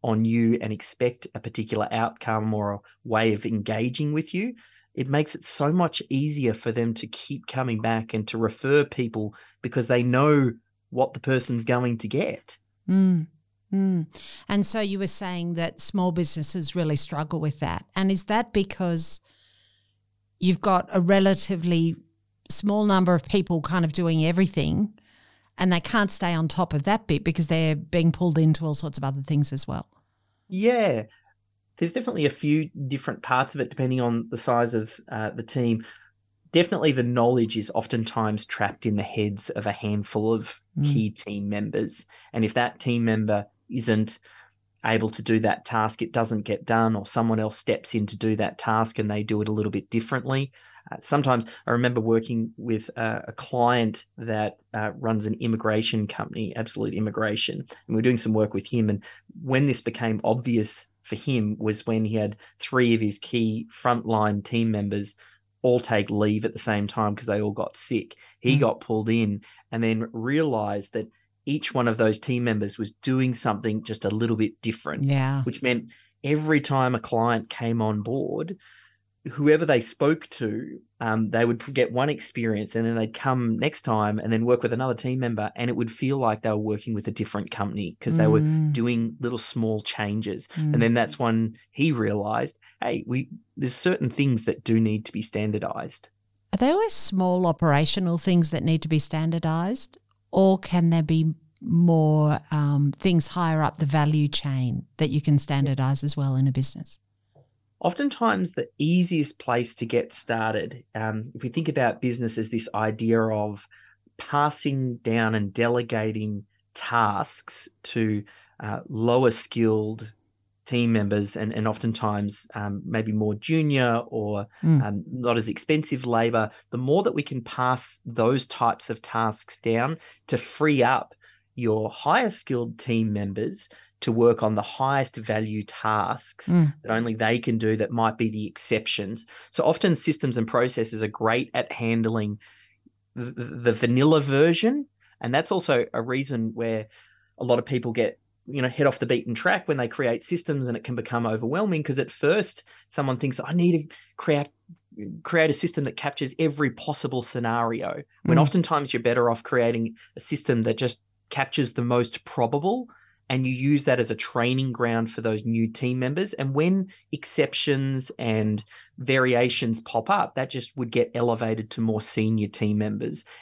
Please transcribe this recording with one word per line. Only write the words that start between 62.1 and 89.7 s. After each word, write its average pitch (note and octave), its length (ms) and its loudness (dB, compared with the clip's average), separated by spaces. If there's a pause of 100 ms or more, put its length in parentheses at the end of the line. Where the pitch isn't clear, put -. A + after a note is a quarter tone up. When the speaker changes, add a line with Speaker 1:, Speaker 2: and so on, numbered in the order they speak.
Speaker 1:
had G#2+ 220 -2 (240)
three B2 340 2
of A2 60 2
his G#2 180 -2
key A2+ 540 -2
frontline A2 720 0
team A#2 260 0
members G2+ 460 -4 (440)
all B2 200 4
take G#2+ 300 0
leave G#2+ 340 2
at - 80 -2
the - 80 -12
same G#2 260 0
time G#2 280 -2
'cause A2+ 120 -10
they G#2 140 0
all G#2+ 120 -2
got - 240 -6
sick. - 400 -6 (240)
He C3 160 4
Speaker 2:
Mm. C#3+ 40 2
Speaker 1:
got A#2 200 2
pulled A2 280 -2
in G#2+ 320 2 (320)
and A2+ 100 -2
then A2+ 300 0
realized A2+ 800 -2
that A2 160 -6 (360)
each D3 300 -4
one A#2+ 140 2
of A2 80 2
those A2 240 2
team B2 240 -2
members G#2 340 -2
was G#2+ 140 -6 (100)
doing C3 320 2
something A2 480 -2
just - 220 -8
a G2 60 0
little A2+ 260 0
bit A2 260 -2
different, A2+ 420 -4
Speaker 2:
Yeah. C#3 380 0
Speaker 1:
which B2+ 180 -6
meant A#2+ 260 -2 (360)
every D3+ 380 2
time C3 340 2
a A#2 60 -2
client A2+ 500 0
came A#2 320 -2
on G#2+ 200 0
board, D#3+ 540 -6 (760)
whoever D3+ 320 4
they C3+ 160 4
spoke D3+ 500 0
to, A2 500 -6 (200)
um, A2 300 0
they A2+ 140 4
would A#2+ 180 0 (100)
get B2+ 200 2
one B2+ 160 2
experience A2 640 -4
and A2+ 100 0
then A2+ 120 0
they'd A2 180 -2
come B2 420 0
next C#3+ 260 -2
time G#2+ 360 0
and A2+ 140 -2
then A2+ 120 2
work A#2+ 200 4
with A#2 80 -2
another B2+ 220 -2
team B2+ 260 -4
member, G#2+ 340 -2
and A#2+ 160 -4
it A#2 60 -4
would A#2 160 -4
feel C3 260 -2
like A2 240 0
they A2+ 80 -2
were G#2+ 60 2
working G#2+ 360 -4
with G#2 140 -4
a A2 60 -4
different - 400 -4
company G2+ 480 -6
'cause C#3 160 0
they D#3+ 100 4
were D3+ 140 6
Speaker 2:
Mm. D#3 320 2
Speaker 1:
doing A#2 480 0
little A#2+ 180 -2
small A2 420 -2